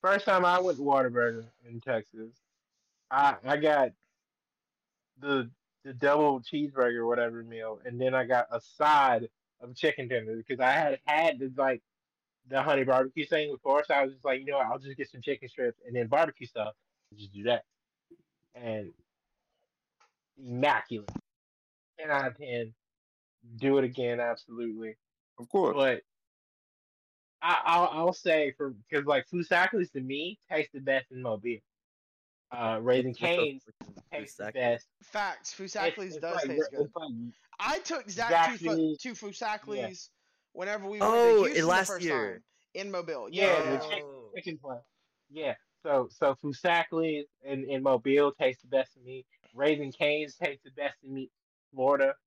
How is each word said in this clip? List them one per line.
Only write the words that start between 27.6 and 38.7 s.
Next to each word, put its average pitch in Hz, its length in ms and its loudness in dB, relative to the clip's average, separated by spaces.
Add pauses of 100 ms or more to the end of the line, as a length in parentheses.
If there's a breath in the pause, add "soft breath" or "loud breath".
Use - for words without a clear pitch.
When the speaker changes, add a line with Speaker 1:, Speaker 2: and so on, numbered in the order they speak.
Speaker 1:
I'll, 170 240 6
I'll 165 240 0
say 156 400 2
for, 139 220 -6 (160)
'cause, 143 140 0
like, 139 240 2
Fusakli's 175 640 0
to 139 80 -6
me 143 380 -8 (120)
tastes 156 220 -2
the 139 80 -12
best 135 300 -2
in 127 120 -12
Mobile. 113 360 -4 (960)
Uh, 113 300 -2
Raising 127 360 2
Speaker 3:
What's 175 160 0
the - 20 0
Speaker 1:
Cane's 147 320 -2
Speaker 3:
freaking - 300 -20 (140)
Speaker 1:
tastes - 260 -12
the 101 60 -10
Speaker 3:
Fusakli? - 20 -8
Speaker 1:
best. 120 420 0 (140)
Speaker 4:
Facts. - 580 -8 (180)
Speaker 1:
It's, 196 60 -2 (140)
Speaker 4:
Fusakli's 190 120 -10
Speaker 1:
it's 156 80 -12
Speaker 4:
does 165 120 -6
Speaker 1:
like, 160 140 -4
Speaker 4:
taste 147 260 -2
Speaker 1:
it's - 0 -
Speaker 4:
good. - 240 -2
Speaker 1:
like 120 400 -10 (260 soft breath)
Speaker 4:
I 247 200 -2
took 247 300 -8
Zach 175 320 2
to 175 160 2
Fu-, - 0 -
Speaker 1:
Zach's 160 420 0